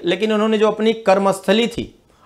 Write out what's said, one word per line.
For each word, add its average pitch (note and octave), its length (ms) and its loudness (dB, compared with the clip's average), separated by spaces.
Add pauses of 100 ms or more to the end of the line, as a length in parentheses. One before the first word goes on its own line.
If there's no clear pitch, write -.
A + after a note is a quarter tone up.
लेकिन F#3+ 280 -2
उन्होंने G#3+ 240 0
जो G#3+ 100 2
अपनी G#3+ 260 0
कर्मस्थली G3+ 760 0
थी, - 320 -10 (260)